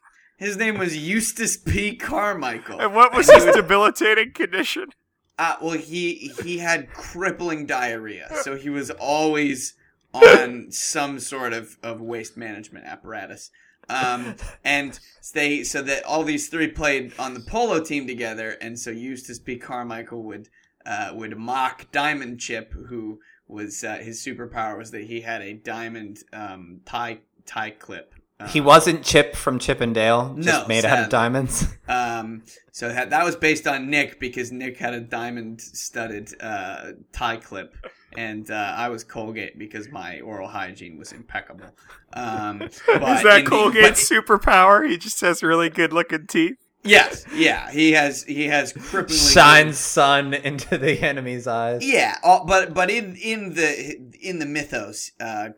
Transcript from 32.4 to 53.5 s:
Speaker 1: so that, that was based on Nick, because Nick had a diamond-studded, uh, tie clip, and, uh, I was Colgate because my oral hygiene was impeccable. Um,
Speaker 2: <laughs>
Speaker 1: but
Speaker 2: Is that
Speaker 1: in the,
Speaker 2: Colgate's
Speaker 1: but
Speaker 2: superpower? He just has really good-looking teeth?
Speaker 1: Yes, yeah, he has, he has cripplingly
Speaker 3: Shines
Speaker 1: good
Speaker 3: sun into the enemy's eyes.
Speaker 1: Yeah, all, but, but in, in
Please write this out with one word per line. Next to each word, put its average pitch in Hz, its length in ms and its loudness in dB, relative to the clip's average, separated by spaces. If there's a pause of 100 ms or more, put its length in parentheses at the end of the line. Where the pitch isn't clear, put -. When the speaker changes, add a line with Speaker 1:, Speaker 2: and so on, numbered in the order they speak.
Speaker 1:
so - 180 -8
that, 123 220 -6
that 156 140 2
was 170 100 -2
based 156 320 0
on 135 240 -4
Nick, 143 300 -2
because 127 320 -8
Nick 127 260 -10
had 120 160 -4
a 120 60 -8
diamond-studded, 117 1400 -10
uh, 95 520 -10 (200)
tie 117 240 -4
clip, 98 380 -16 (420)
and, 110 340 -10
uh, 104 260 -4
I 120 120 -4
was 123 160 -10
Colgate 110 540 -12
because 107 320 -14
my 87 300 -14
oral 98 280 -12
hygiene 92 500 -12
was 76 140 -18
impeccable. - 580 -14 (420)
Um, 110 460 -6
Speaker 2:
<laughs> - 280 -14
Speaker 1:
but 453 160 4 (140)
Speaker 2:
Is 233 80 2
that 208 160 10
Speaker 1:
in - 40 2
the, - 60 0
Speaker 2:
Colgate's 214 580 6
Speaker 1:
but 302 160 2
Speaker 2:
superpower? 202 640 6
He 175 100 -2
just 214 220 -10
has 175 220 2
really 165 260 4
good-looking 160 600 -2
teeth? 170 280 0 (260)
Speaker 1:
Yes, - 520 4
yeah, 131 360 0
he 156 220 4
has, 147 300 2
he 147 240 -6
has 143 260 0
cripplingly 156 600 0
Speaker 3:
Shines 151 380 12
Speaker 1:
good 139 40 -6
Speaker 3:
sun 139 580 2
into 143 440 -4
the 139 240 0
enemy's 127 440 -4
eyes. 117 380 -2
Speaker 1:
Yeah, 160 380 2
all, 180 240 6
but, 185 260 2
but 180 180 2
in, 214 260 -4
in 208 380 -6